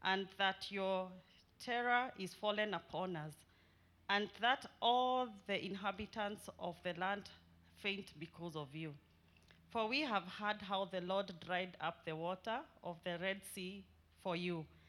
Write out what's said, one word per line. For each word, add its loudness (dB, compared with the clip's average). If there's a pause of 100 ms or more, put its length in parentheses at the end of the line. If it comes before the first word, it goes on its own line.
and 4 (100)
that 2
your 2 (480)
terror 4
is -4
fallen 2
upon -2
us, -6 (720)
and 4
that 4 (160)
all 4 (180)
the 2
inhabitants -4
of -4
the -2
land -2 (460)
faint -4
because -8
of -6
you. -6 (760)
For 0
we 2
have 2
heard -2
how 0
the -2
Lord 0
dried -2
up -2
the -2
water -2 (180)
of -4
the -2
Red -2
Sea -6 (380)
for 2
you, 0 (240)